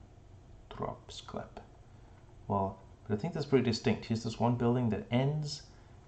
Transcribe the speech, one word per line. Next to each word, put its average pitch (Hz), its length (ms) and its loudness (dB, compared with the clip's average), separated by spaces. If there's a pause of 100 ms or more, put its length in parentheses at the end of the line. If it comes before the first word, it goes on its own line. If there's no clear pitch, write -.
(680)
Drop - 420 -8
Sklep. - 520 -12 (840)
Well, 98 320 0 (300)
but 113 60 2
I - 40 4
think - 140 -4
that's 123 140 -2
pretty 127 180 6
distinct. 113 400 2
Here's 113 180 0
this - 160 -6
one 120 180 4
building 120 340 4
that 107 200 -2
ends. 147 520 0 (460)